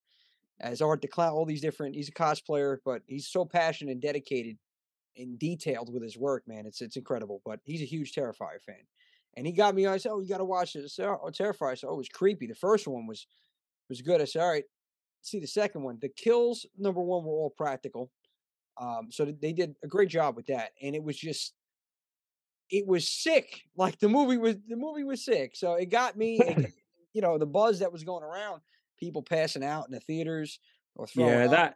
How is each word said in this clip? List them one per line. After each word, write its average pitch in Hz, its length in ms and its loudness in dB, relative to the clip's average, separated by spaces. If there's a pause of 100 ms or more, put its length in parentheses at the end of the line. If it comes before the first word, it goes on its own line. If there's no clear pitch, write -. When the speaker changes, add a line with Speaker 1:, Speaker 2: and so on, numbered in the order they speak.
(600)
Speaker 1:
as 120 220 -4
Art 151 200 2
the 139 60 -8
Clown, 165 240 2
all 156 140 2
these 151 160 -4
different, 147 320 -4
he's 143 140 -8
a 151 40 -16
cosplayer, 147 720 0
but 120 220 -4
he's 135 220 -10
so 180 180 0
passionate 160 460 0
and 123 100 -8
dedicated 131 560 -4 (580)
and 123 220 -12
detailed 139 540 -4
with 120 100 -4
his 113 160 -10
work, 131 300 0
man. 107 180 -12
It's, 107 160 -12
it's 113 140 -10
incredible. 110 480 -6
But 110 200 -10
he's 156 180 -6
a 139 40 -6
huge 151 280 -6
Terrifier 107 480 -6
fan. - 240 -20 (500)
And 131 100 -8
he 175 60 -4
got 196 220 4
me, 190 120 4
I 190 120 2
said, 214 140 -4
"Oh, 208 80 -4
you 190 80 -8
gotta 185 160 -2
watch 185 320 -2
it." 143 80 -10
I 143 40 -16
said, 185 200 -4
"Oh, 160 220 -4
Terrifier." 151 480 -2
So, 135 100 -10
"Oh, 160 60 -2
it 147 40 -4
was 127 100 -8
creepy." 185 400 2
The 113 80 -8
first 202 320 2
one 120 180 -6
was, 110 200 -12 (640)
was 123 140 -10
good. 165 180 4
I 147 60 2
said, 160 160 0
"All 175 80 4
right, 151 140 0 (580)
see 208 180 -6
the 147 60 -10
second 202 380 0
one." 117 160 -8
The 139 100 -4
kills, 240 560 2 (120)
number 190 240 0
one, 175 220 0
were 156 80 -4
all 151 180 -2
practical. 131 640 -6 (640)
Um, 120 340 -8
so 151 140 0
th-, 147 140 -8
they 156 120 -2
did 160 320 -2
a 143 40 -8
great 196 220 4
job 147 260 2
with 120 100 -14
that. 117 260 -2 (100)
And 143 140 -4
it 156 80 -4
was 147 140 -6
just, - 360 -8 (1160)
it 202 160 0
was 180 220 2
sick. - 540 2 (140)
Like, 185 220 0
the 208 100 6
movie 254 300 6
was, 226 180 2 (100)
the 233 100 -6
movie 294 280 -6
was 269 200 -6
sick. 156 320 0
So 175 180 0
it 180 120 0
got 220 300 2
me, 226 320 6
it 160 80 2
Speaker 2:
<laughs> 147 60 4
Speaker 1:
got, 113 80 0 (420)
you 214 80 -2
know, 170 180 4
the 151 80 2
buzz 196 340 4
that 180 120 0
was 160 120 -12
going 175 200 -4
around, 175 380 -8 (360)
people 156 240 -4
passing 156 420 2
out 147 220 -2
in 131 60 -12
the 120 80 -8
theaters 160 600 -4 (340)
or 110 120 -8
throwing 120 360 4
Speaker 2:
Yeah, 123 60 6
Speaker 1:
up. - 0 -
Speaker 2:
that, 160 280 6